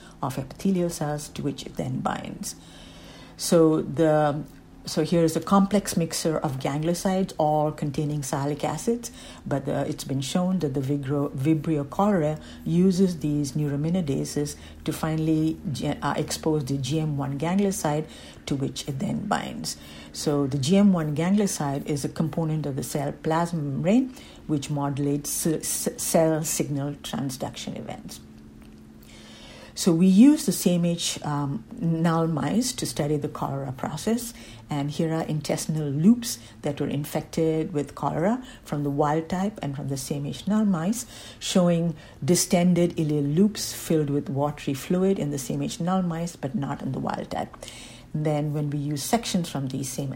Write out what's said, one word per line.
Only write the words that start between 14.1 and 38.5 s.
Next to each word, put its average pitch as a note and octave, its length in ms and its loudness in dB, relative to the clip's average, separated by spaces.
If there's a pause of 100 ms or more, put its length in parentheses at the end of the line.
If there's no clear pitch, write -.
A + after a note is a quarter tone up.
to D#3 80 -2
finally D#3+ 640 2 (160)
ge-, C#3+ 280 -2
uh, D3 160 -2
expose D3+ 500 0
the C3+ 100 0
G C#3 240 0
M D3+ 160 0
one C#3 240 -2
ganglioside, E3+ 640 2 (420)
to D#3 80 -2
which C3+ 320 -4
it C3+ 120 -4
then - 280 -4
binds. - 520 -4 (340)
So C#3+ 340 0
the C3+ 120 0
G D3 180 4
M G3+ 160 8
one D#3 240 2
ganglioside E3 680 2
is C#3+ 180 0
a D3 60 -2
component D#3 560 0
of C3+ 100 -4
the D3 60 -4
cell D3 280 -2
plasma D#3+ 520 0
membrane, D#3 520 2 (320)
which D3 220 -2
modulates C#3+ 800 -2
s-, - 420 -2
s-, - 140 -8
cell D#3+ 420 4
signal C#3+ 480 -2 (100)
transduction - 760 -6
events. - 420 -12 (1500)
So - 180 2
we E3 140 6
use B3 400 10
the G3 60 2
same F3 320 2
age, E3+ 400 -2
um, C#3+ 400 -2 (160)
null E3 480 2
mice E3 460 0
to - 120 -6
study D3+ 300 -2
the D3 120 -2
cholera C#3 440 -6
process, - 600 -4 (380)
and C#3+ 180 -2
here D#3+ 240 0
are D#3+ 120 0
intestinal D#3 640 -2
loops E3+ 500 4 (240)
that C#3+ 180 -2
were C#3+ 60 -2
infected D#3+ 880 -2
with C#3+ 240 -4
cholera E3+ 440 0 (220)